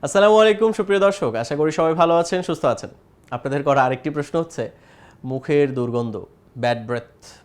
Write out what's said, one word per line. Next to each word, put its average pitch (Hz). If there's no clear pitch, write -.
আসসালামু 202
আলাইকুম 220
সুপ্রিয় 202
দর্শক, 196
আশা 120
করি 156
সবাই 160
ভালো 170
আছেন, 170
সুস্থ 165
আছেন। 117
আপনাদের 139
করা 139
আরেকটি 131
প্রশ্ন 147
হচ্ছে 160
মুখের 131
দুর্গন্ধ, 120
ব্যাড 117
ব্রেথ। -